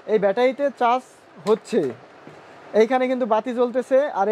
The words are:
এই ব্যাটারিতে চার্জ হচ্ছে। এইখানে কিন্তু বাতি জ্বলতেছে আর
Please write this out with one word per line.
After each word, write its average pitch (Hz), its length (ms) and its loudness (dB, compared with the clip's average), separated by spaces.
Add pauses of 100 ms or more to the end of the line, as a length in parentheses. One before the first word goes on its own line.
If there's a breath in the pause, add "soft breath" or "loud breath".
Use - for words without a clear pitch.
(140)
এই 220 100 2
ব্যাটারিতে 269 420 0 (160)
চার্জ 247 220 0 (440)
হচ্ছে। 214 340 0 (1000)
এইখানে 254 300 2
কিন্তু 254 220 -2
বাতি 220 260 -2
জ্বলতেছে 247 380 0 (220)
আর 196 120 2